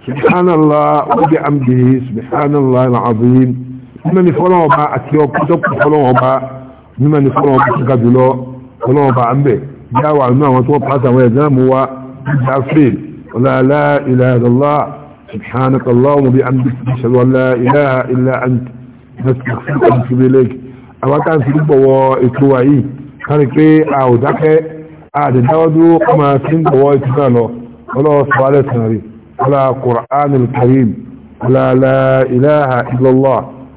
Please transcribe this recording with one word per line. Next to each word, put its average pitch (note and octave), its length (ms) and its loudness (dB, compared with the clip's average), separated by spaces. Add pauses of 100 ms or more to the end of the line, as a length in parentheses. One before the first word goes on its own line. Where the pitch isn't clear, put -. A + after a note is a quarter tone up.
سبحان F3 420 0
الله D3+ 460 2 (220)
وبحمده، C#3+ 680 0 (260)
سبحان C3 460 -4
الله C3 320 2
العظيم. B2 640 2 (540)
Mímọ́ F3 200 2
ni F3 80 2
fọ́lọ́run F3+ 320 2
ọba D3+ 200 0 (120)
àti C3 200 -6
ọkọ̀ C#3+ 300 0
tó E3 100 0
kù - 180 -4
fọ́lọ́run D3 360 0
ọba. B2+ 220 2 (680)
Mímọ́ D3 240 2
ni C3+ 80 2
fọ́lọ́run C#3 240 0
ọba C3 120 2 (120)
tó C3+ 60 -4
ga C3 120 0
jùlọ. B2 320 2 (520)
Fọ́lọ́run C#3 300 0
ọba B2 120 0
à A#2+ 120 -2
ń C#3 80 0
bẹ̀. B2 160 0 (320)
Bí B2 140 -2
a D3+ 100 0
wà C3 160 2
nínú C3+ 160 2
àwọn B2+ 180 2
tó C#3 80 0
wọ́n C#3+ 160 0
pàṣẹ C3 200 0
àwọn B2+ 160 4
ẹ̀dá B2 260 2
mú B2+ 200 2
wa, C3 120 0 (440)
ìjà C3 360 -2
fail. C#3+ 320 2 (400)
ولا C3 280 0
لا C#3+ 240 2 (200)
إله B2+ 300 2
إلا A#2+ 100 0
الله. C#3 340 0 (520)
سبحانك C3 540 -4
اللهم C3+ 400 2
وبحمدك. B2+ 480 0 (140)
أشهد B2 280 -2
أن B2 160 2
لا C3 200 0
إله C3 400 0 (180)
إلا B2+ 240 0 (120)
أنت. B2+ 180 -2 (600)
نستغفرك - 580 -4
ونتوب B2 380 0
إليك. C3 320 2 (500)
Àwa C#3 220 0
tá E3 80 -2
à D#3+ 40 0
ń C#3 60 0
fi C3+ 80 -4
ń D3+ 160 0
bọ̀wọ̀ C3+ 600 2
ètò B2+ 260 0
wa C3 100 2
yìí, C#3 200 2 (440)
ká C#3+ 100 -2
rí D3 100 2
pé D3 200 2 (240)
a C3+ 160 0
ò A#2+ 100 2
dákẹ́, D#3 400 0 (560)
a C#3+ 200 -2
dẹ̀ B2 100 2
dáwọ́ D#3+ 320 2
dúró, E3 240 4
kó - 180 2
máa C#3 220 2
fi D3 180 -2
ń E3 60 -2
bọ̀wọ̀ C#3 340 2
ètò C3+ 200 -2
náà C#3+ 120 0
lọ. A#2+ 160 2 (520)
Ọlọ́run C#3+ 340 2
sọ C#3+ 120 0
wá C3+ 80 0
lẹ́san A#2+ 400 0
rí. G#2+ 100 -4 (380)
Ọlá C#3 220 0 (220)
Qur'anul B2+ 680 0
Karim. B2+ 360 2 (520)
Ọlá B2+ 240 0 (100)
la C3 520 2
ilaha C3 520 0 (140)
illallah. C3 480 2 (360)